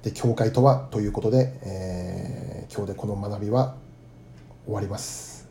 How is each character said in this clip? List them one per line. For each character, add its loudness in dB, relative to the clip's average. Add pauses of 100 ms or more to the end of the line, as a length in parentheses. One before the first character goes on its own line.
で、 -2
教 2
会 2
と 6
は 6
と -2
い 0
う -2
こ -4
と 4
で、 4 (100)
え -8
ー、 -18
今 -2
日 -6
で -4
こ -6
の -2
学 -4
び 0
は 2 (920)
終 -4
わ -2
り -4
ま -6
す。 -12